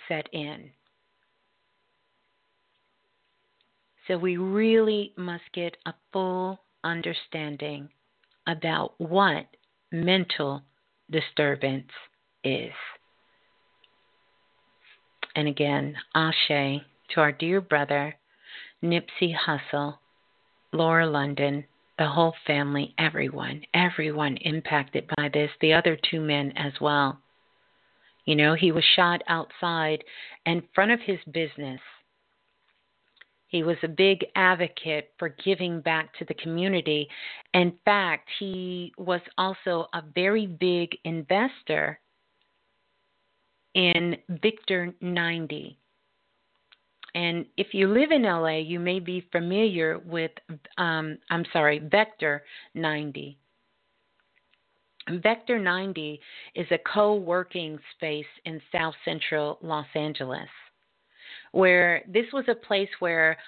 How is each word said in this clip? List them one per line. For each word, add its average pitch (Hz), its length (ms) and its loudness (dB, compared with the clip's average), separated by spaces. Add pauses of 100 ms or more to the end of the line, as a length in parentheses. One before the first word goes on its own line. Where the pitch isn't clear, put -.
set 156 240 -4
in. 147 380 -10 (3500)
So 180 120 0
we 180 180 0
really 214 800 2
must 175 340 -8
get 175 240 -6 (120)
a 170 60 -8 (200)
full 185 460 -2 (240)
understanding 151 1080 -6 (580)
about 160 520 -2
what 170 480 2 (440)
mental 165 720 0 (480)
disturbance 139 800 0 (540)
is. 123 280 -2 (2750)
And 151 120 0
again, 143 480 0 (180)
ashe 160 340 2
to 143 720 -2
our 151 140 6
dear 165 280 0
brother, 147 560 0 (680)
Nipsey 170 520 0
Hussle, 147 600 -4 (760)
Laura 165 340 4
London, 143 580 0 (320)
the 156 100 2
whole 165 280 2 (100)
family, 143 540 0
everyone, 143 640 -2 (100)
everyone 156 680 0
impacted 147 760 -2
by 147 160 0
this, 147 160 2 (100)
the 156 140 6
other 156 240 4 (140)
two 160 100 -2
men 143 340 0
as 147 240 -4
well. 143 380 2 (1080)
You 151 100 4
know, 151 180 6
he 165 180 4
was 160 120 2 (120)
shot 175 320 4
outside 165 760 -2 (420)
in 170 160 0 (140)
front 208 160 0
of 240 120 0
his 190 140 -2 (140)
business. 143 480 -6 (1700)
He 170 160 0
was 165 180 0
a 165 60 0
big 190 360 4 (120)
advocate 170 800 0
for 156 260 -6
giving 175 380 -2
back 160 380 -2
to 165 60 -10
the 156 100 -6
community. 165 720 -2 (480)
In 175 180 4 (100)
fact, 190 460 2 (100)
he 180 560 -8
was 180 260 -2 (180)
also 185 540 -2
a 165 100 -6 (100)
very 202 320 2
big 175 580 0
investor 160 960 -2 (1700)
in 175 440 2 (120)
Victor 180 720 -2
ninety. 165 760 -4 (1400)
And 170 320 -2 (100)
if 202 160 -2
you 190 140 4
live 262 240 4
in 277 120 4
L 170 220 2
A, 160 160 0
you 165 180 -4
may 180 200 -2
be 180 320 -6
familiar 175 680 0
with, 165 340 -6 (460)
um, 160 400 -2 (140)
I'm 170 200 -2
sorry, 147 280 4
Vector 151 640 0 (320)
ninety. 147 640 -4 (1700)
Vector 226 500 0
ninety 175 600 -4 (360)
is 170 160 -4
a 165 60 4
co-working 180 1000 0 (160)
space 151 300 -6 (200)
in 160 160 -10 (100)
South 160 220 -2 (100)
Central 151 580 -2
Los 151 340 -6
Angeles, 147 520 -6 (1040)
where 180 540 6
this 214 240 0
was 277 160 -4
a 233 80 2
place 202 340 -2 (100)
where 165 360 2 (120)